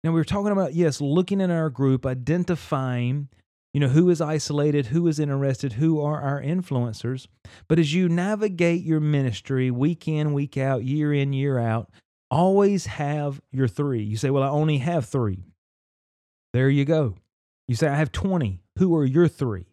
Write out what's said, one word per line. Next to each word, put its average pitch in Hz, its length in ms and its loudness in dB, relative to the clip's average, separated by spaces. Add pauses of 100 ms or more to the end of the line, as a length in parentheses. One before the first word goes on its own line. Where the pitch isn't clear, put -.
Now, 160 80 0
we 165 100 2
were 156 40 2
talking 202 280 -2
about, 180 220 0
yes, 165 260 0
looking 175 400 0
in 185 100 0
our 160 200 0
group, 131 340 0
identifying, 135 1200 -2 (440)
you 143 80 0
know, 139 80 4
who 165 220 6
is 165 100 2
isolated, 147 680 0
who 170 200 0
is 151 120 0
interested, 139 560 -2
who 156 260 2
are 147 200 -2
our 139 220 -4
influencers. 131 840 -4 (400)
But 160 120 2
as 151 160 2
you 185 140 2
navigate 175 720 0
your 156 180 0
ministry 135 680 0
week 143 380 -2
in, 151 260 -2
week 143 240 -4
out, 131 260 -2
year 147 300 0
in, 139 180 0
year 135 240 0
out, 113 340 -2 (400)
always 190 560 4
have 143 540 -4 (100)
your 131 180 2
three. 135 340 -2
You 107 140 -4
say, 131 140 0
"Well, 139 120 2
I 135 60 0
only 151 300 2
have 160 280 0
three." 104 380 -2 (1080)
There 131 160 2
you 139 160 2
go. 143 300 0 (540)
You 120 80 0
say, 156 120 0
"I 139 60 -2
have 151 180 0
twenty." 151 480 -2 (180)
Who 185 180 4
are 147 100 2
your 156 220 4
three? 104 440 -6